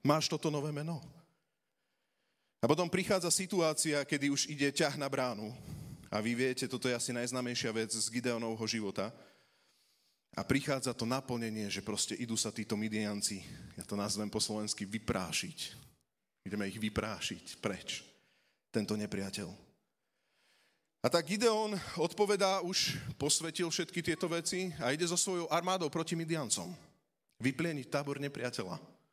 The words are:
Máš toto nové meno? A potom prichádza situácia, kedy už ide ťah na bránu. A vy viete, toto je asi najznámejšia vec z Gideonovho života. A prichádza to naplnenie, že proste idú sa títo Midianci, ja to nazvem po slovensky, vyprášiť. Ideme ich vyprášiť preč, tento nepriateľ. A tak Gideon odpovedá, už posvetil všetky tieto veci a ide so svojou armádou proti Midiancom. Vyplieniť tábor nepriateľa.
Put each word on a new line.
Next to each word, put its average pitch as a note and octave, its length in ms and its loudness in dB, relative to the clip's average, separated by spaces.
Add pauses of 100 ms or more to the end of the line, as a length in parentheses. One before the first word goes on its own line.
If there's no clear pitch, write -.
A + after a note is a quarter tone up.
Máš D3+ 240 6
toto D#3 240 0
nové D3 160 -2
meno? D3+ 320 -4 (1600)
A A#2 80 4
potom E3 240 4
prichádza F3+ 400 2
situácia, D#3+ 720 2
kedy C#3+ 240 2
už C#3 240 2
ide C#3+ 160 4
ťah C#3 320 2
na C#3 80 0
bránu. B2 400 0 (640)
A G#2+ 80 2
vy A#2 160 2
viete, B2+ 320 2
toto B2+ 240 0
je A#2+ 40 2
asi A#2 200 -2
najznámejšia B2 560 0
vec A2 160 0
z A2 240 0
Gideonovho A2+ 560 0
života. G2+ 400 -2 (1300)
A - 80 -2
prichádza C3+ 480 0
to A2+ 160 -2
naplnenie, A#2 640 -2
že G2 80 -2
proste G2+ 400 -2
idú A2+ 160 -2
sa G#2+ 160 0
títo G#2+ 240 -2
Midianci, G#2 640 -2 (400)
ja - 80 -8
to G2+ 80 -2
nazvem G2+ 320 0
po G#2+ 160 0
slovensky, G#2+ 400 -2
vyprášiť. F#2+ 880 -4 (720)
Ideme G2+ 240 -2
ich G2 80 -6
vyprášiť G#2+ 880 -4
preč, - 400 -4 (640)
tento G#2+ 240 0
nepriateľ. G2+ 800 -4 (1300)
A D#3+ 80 4
tak E3 240 4
Gideon G#3+ 400 4 (240)
odpovedá, F#3+ 640 4
už - 400 0 (160)
posvetil D#3 560 0
všetky E3+ 320 -2
tieto E3 240 2
veci F3 400 0 (160)
a B2+ 80 6
ide E3 160 2
so F3 80 2
svojou F3 320 2
armádou F3 400 2
proti E3 240 0
Midiancom. E3 640 0 (640)
Vyplieniť C#3 480 0
tábor C#3+ 320 0
nepriateľa. B2 560 -2 (360)